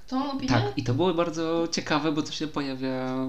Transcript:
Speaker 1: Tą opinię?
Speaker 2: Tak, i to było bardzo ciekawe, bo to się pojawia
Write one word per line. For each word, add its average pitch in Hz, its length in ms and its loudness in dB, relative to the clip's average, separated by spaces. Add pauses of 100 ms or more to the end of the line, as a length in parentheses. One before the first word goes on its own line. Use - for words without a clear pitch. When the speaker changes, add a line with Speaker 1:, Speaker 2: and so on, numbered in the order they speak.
Speaker 1:
Tą 277 240 -2
opinię? 262 180 -4
Speaker 2:
Tak, 117 140 4 (140)
i 139 60 -2
to - 100 0
było 170 200 4
bardzo 165 580 2
ciekawe, 156 400 0
bo 151 100 2
to 151 100 -4
się 156 160 -4
pojawia 131 680 -2 (140)